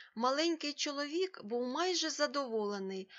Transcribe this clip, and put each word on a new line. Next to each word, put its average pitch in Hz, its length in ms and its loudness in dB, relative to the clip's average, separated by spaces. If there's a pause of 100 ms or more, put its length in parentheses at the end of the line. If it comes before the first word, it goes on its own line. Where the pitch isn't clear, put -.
(140)
маленький 294 580 2
чоловік 294 720 -2
був 240 240 -2
майже 320 420 2
задоволений 214 960 -2 (100)